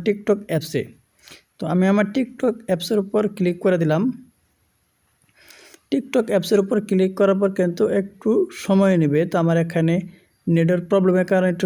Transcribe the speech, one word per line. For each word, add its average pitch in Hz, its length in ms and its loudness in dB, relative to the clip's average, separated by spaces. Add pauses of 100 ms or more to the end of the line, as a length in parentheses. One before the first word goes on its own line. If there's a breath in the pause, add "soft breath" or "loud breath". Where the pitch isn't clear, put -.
TikTok 208 340 0 (100)
অ্যাপসে। 151 320 -4 (760 loud breath)
তো - 60 -10 (100)
আমি 185 200 2
আমার 208 120 2 (100)
TikTok 254 400 -4 (120)
অ্যাপসের 185 360 -2
উপর 208 180 -2 (160)
ক্লিক 175 280 0
করে 185 160 2
দিলাম। 156 200 0 (1900 loud breath)
TikTok 254 400 0
অ্যাপসের 202 320 2
উপর 208 140 -2 (120)
ক্লিক 190 300 2
করার 196 220 4
পর 202 80 2 (100)
কিন্তু 180 240 0 (160)
একটু 196 300 -6 (360)
সময় 196 360 4
নেবে। 147 180 2 (120)
তো - 120 -2
আমার 165 220 2
এখানে 165 280 0 (540 loud breath)
নেটের 170 420 2
প্রবলেমের 185 420 2
কারণে 185 220 2
একটু 175 120 -4